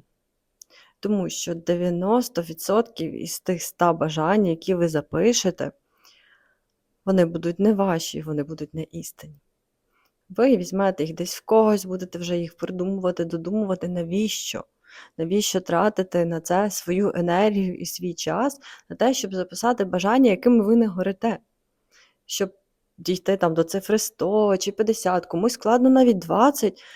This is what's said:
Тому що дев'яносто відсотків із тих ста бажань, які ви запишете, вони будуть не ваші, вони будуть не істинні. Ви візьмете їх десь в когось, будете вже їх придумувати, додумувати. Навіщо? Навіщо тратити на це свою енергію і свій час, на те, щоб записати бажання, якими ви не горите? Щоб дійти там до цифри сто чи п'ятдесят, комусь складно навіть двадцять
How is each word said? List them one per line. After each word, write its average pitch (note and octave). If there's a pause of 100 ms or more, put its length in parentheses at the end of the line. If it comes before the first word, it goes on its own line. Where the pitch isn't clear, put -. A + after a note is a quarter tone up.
(1040)
Тому G3+
що E3+
дев'яносто F3
відсотків E3
із -
тих F#3
ста E3+
бажань, D#3+
які E3+
ви E3+
запишете, E3 (1300)
вони F#3+
будуть E3+
не G#3+
ваші, F3+
вони D3+
будуть D3+
не D#3+
істинні. D#3 (880)
Ви A#3
візьмете F#3+
їх E3
десь F3
в -
когось, G#3+
будете F#3
вже F3
їх E3
придумувати, F#3
додумувати. F3+
Навіщо? F3+ (540)
Навіщо F#3+
тратити F#3
на E3+
це F#3+
свою F#3+
енергію F#3
і E3+
свій F3
час, G3+ (300)
на E3+
те, B3
щоб F#3+
записати F#3+
бажання, G3+
якими A3
ви A3
не A3+
горите? F#3+ (880)
Щоб - (460)
дійти F3+
там E3+
до E3
цифри G3
сто G3+
чи G3
п'ятдесят, F#3
комусь G3
складно B3
навіть B3+
двадцять G3+ (140)